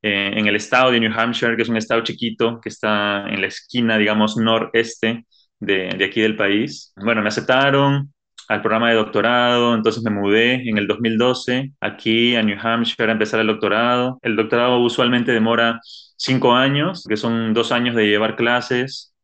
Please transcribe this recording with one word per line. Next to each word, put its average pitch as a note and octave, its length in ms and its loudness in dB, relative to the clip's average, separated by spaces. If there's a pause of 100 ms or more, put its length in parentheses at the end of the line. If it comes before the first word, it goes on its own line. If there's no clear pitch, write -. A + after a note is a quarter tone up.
eh, G2+ 320 -2
en G#2+ 100 0
el G2+ 100 2
estado B2+ 360 2
de A#2+ 80 2
New A2+ 160 0
Hampshire, A#2 400 -2
que - 80 -2
es A#2+ 60 -2
un A2+ 80 0
estado A2+ 240 0
chiquito A#2 600 -4
que A2 80 -10
está G#2 580 -2
en G2 140 -4
la F#2+ 60 -2
esquina, A2+ 500 -2
digamos, G#2+ 400 2
noreste A2+ 880 0 (340)
de, F#2+ 380 -2
de G2 80 0
aquí G#2 160 -2
del G#2+ 140 0
país. G#2+ 640 -2
Bueno, A2 240 -2
me G#2 80 -2
aceptaron C#3 840 0 (360)
al G#2+ 140 -2
programa A2+ 300 0
de A#2 60 4
doctorado, A#2+ 760 2
entonces A2 300 0
me A2 80 -2
mudé A2+ 580 2
en G#2+ 80 0
el G#2 80 0
dos G#2 140 -4
mil A2+ 180 0
doce B2+ 540 -2 (100)
aquí A2+ 540 0
a A2+ 80 2
New G2+ 180 -2
Hampshire A2+ 480 -2
a A2+ 40 0
empezar G#2+ 260 0
el A2 80 2
doctorado. A#2 760 0
El A#2 140 -2
doctorado A#2+ 420 2
usualmente A#2+ 540 2
demora A#2 480 2 (360)
cinco C3 380 2
años, C#3+ 560 0
que G#2+ 80 0
son A2+ 380 -2
dos A#2 160 0
años A#2+ 240 0
de G#2+ 120 2
llevar G#2+ 280 0
clases B2 800 -2 (100)